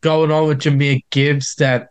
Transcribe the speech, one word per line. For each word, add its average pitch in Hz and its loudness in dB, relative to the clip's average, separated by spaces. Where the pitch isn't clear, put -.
going 160 0
on 156 0
with 147 0
Jahmyr 139 0
Gibbs 139 -2
that 131 0